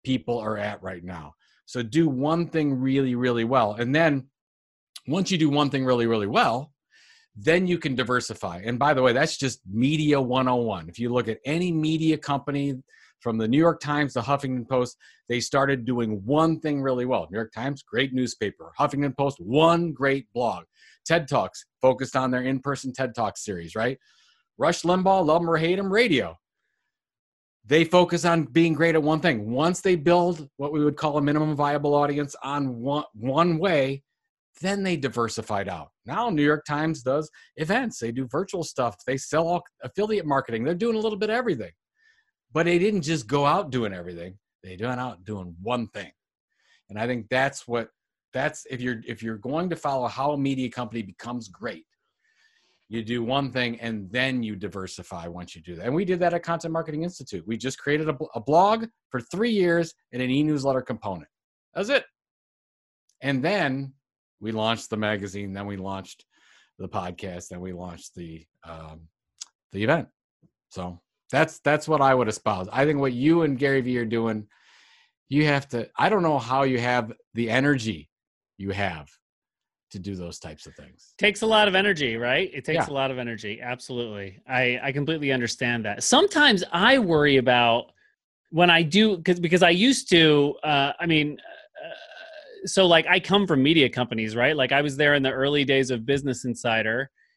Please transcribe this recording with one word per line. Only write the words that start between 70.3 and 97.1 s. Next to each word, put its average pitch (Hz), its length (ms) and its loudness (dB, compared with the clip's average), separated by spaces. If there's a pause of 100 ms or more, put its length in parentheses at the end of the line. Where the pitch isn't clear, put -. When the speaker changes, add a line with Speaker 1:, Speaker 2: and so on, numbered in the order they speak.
Speaker 1:
So 90 320 -12 (320)
that's, 156 280 0
that's 151 280 0
what 151 140 2
I 135 120 6
would 123 140 2
espouse. 101 420 -4
I 131 140 0
think 147 160 2
what 135 140 0
you 156 280 4
and 143 160 0
Gary 139 220 2
Vee 123 160 -2
are 120 80 -2
doing, 113 420 -2 (840)
you 147 160 4
have 143 240 2
to, 117 260 -4
I 156 140 4
don't 202 120 2
know 156 160 2
how 131 260 0
you 131 140 2
have 120 340 0 (200)
the 117 160 -2
energy 113 640 0 (480)
you 98 120 -6
have 90 380 -6 (840)
to 104 80 -12
do 98 180 -10
those 87 220 -12
types 78 280 -18
of 78 80 -20
things. - 440 -20
Speaker 2:
Takes 208 240 0
a 220 40 0
lot 214 200 4
of 190 80 2
energy, 160 420 0
right? 127 360 -2
It 135 120 -12
takes 156 220 -2
Speaker 1:
Yeah. 151 60 -10
Speaker 2:
a - 20 -6
lot 135 160 -2
of 127 80 -8
energy. 113 440 -10
Absolutely. 117 840 -10
I, 123 360 0
I 139 100 -4
completely 143 400 -2
understand 120 540 -2
that. 104 160 -6
Sometimes 294 680 4
I 226 260 4
worry 151 400 4
about 120 540 4 (580)
when 175 200 4
I 165 120 6
do, 185 400 4
'cause, 180 180 2
because 170 220 4
I 175 80 8
used 214 400 2
to, 151 520 6
uh, 143 380 2
I 170 60 -4
mean, 151 320 0 (460)
uh, - 800 -16
so, 190 200 6
like, 165 220 6
I 180 120 4
come 196 260 2
from 143 160 4
media 147 260 6
companies, 110 460 -4
right? 131 220 2
Like, 131 160 2
I 139 100 4
was 143 140 -2
there 147 180 4
in 143 80 4
the 131 80 2
early 139 340 2
days 135 260 2
of 117 160 -4
Business 139 380 0
Insider, 117 640 -2 (260)